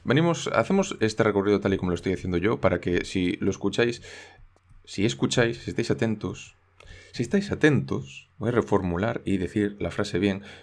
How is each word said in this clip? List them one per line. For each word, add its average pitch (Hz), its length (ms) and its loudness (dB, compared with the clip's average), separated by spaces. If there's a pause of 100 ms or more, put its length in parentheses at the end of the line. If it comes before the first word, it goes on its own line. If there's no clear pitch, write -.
venimos, 160 500 2
hacemos 98 460 2
este 110 240 2
recorrido 101 340 4
tal 98 160 0
y - 20 2
como 92 140 -2
lo 85 60 0
estoy 95 160 -2
haciendo 90 240 -2
yo, 110 240 0
para 90 200 2
que 90 240 0
si 90 360 0
lo 95 100 0
escucháis, 117 500 0 (840)
si - 200 -2
escucháis, 120 600 0
si 101 60 -8
estáis - 200 -2
atentos, 107 640 -4 (560)
si - 120 -6
estáis 196 280 -2
atentos, - 800 0 (100)
voy 110 120 -4
a - 20 0
reformular 98 720 0
y 98 140 2
decir 101 420 -2
la 85 100 -2
frase 95 300 -2
bien, 98 220 0 (200)